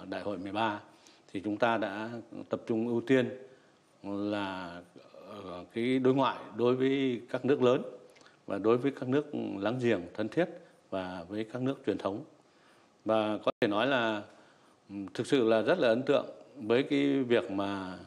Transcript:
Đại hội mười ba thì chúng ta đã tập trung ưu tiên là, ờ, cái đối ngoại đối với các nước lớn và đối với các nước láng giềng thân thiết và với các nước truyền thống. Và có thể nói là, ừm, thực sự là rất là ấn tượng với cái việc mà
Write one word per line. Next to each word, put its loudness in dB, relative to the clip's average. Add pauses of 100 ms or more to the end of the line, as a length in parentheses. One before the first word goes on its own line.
(100)
Đại -6
hội -6
mười -10
ba -2 (520)
thì -6
chúng -2
ta 2
đã -4 (380)
tập -2
trung 0
ưu 0
tiên 4 (760)
là, -6 (480)
ờ, -12 (100)
cái 0
đối 6
ngoại 2 (200)
đối 4
với 2 (100)
các -4
nước 4
lớn 6 (640)
và -4
đối 4
với 0
các -4
nước 2 (280)
láng 0
giềng 4 (140)
thân -2
thiết 0 (420)
và -6
với -6
các -8
nước -2
truyền 0
thống. -4 (800)
Và 2
có 2
thể 2
nói 2
là, 0 (680)
ừm, -8
thực -2
sự 4
là 4
rất 2
là 4
ấn 4
tượng 2 (300)
với 2
cái 2
việc 2
mà -4